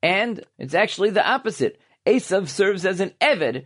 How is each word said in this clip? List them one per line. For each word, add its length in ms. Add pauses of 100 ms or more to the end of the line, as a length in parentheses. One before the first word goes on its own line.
And 420 (140)
it's 160
actually 340
the 180
opposite. 540 (260)
Esav 420
serves 380
as 140
an 200
Eved 460